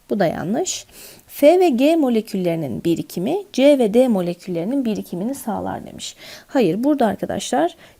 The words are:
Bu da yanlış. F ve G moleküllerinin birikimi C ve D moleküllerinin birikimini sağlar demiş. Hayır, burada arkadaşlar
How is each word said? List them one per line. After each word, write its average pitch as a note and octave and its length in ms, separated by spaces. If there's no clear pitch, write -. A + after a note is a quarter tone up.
Bu A3+ 100
da F#3+ 60
yanlış. B3+ 600
F E4 320
ve F4+ 100
G C#4 260
moleküllerinin F#3 880
birikimi F3 540
C C#4 260
ve G#3+ 140
D B3+ 140
moleküllerinin F#3 760
birikimini G3 500
sağlar F#3+ 520
demiş. - 280
Hayır, A3 360
burada C#4 220
arkadaşlar - 720